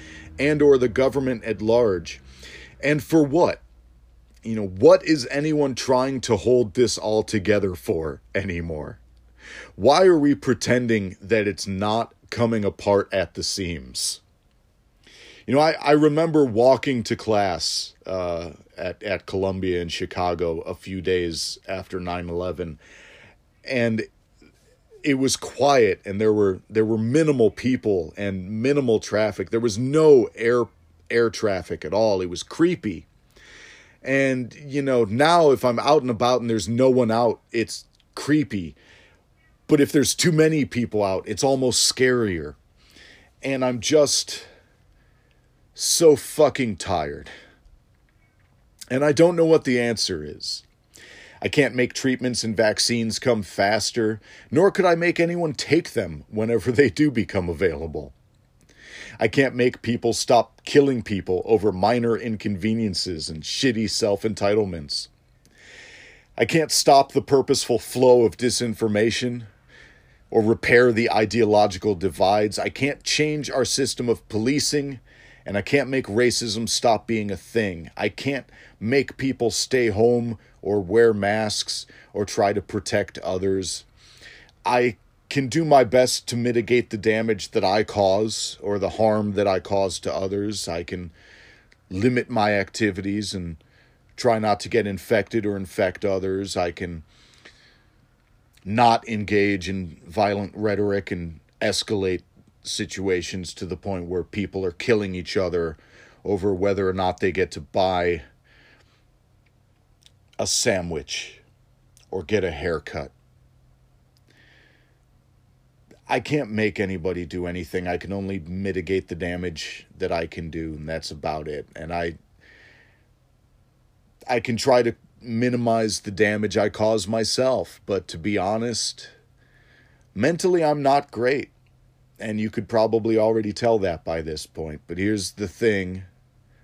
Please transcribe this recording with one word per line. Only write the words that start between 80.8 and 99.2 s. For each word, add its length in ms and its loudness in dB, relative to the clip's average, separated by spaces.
wear 340 6
masks 720 -2
or 120 -2
try 280 2
to 80 -2
protect 580 -4
others. 640 -4
I 300 2
can 180 -2
do 160 -2
my 200 6
best 440 2
to 80 -4
mitigate 540 0
the 60 -6
damage 560 0
that 120 0
I 200 2
cause 760 0
or 180 -4
the 120 -2
harm 420 0
that 140 0
I 140 0
cause 400 -2
to 140 -6
others. 540 -6
I 160 -6
can 260 -10
limit 380 0
my 240 0
activities 800 -2
and 220 -8
try 220 2
not 220 0
to 80 -12
get 180 0
infected 600 -2
or 100 -2
infect 480 -4
others. 520 -4
I 160 -2
can 300 -10
not 440 4
engage 600 0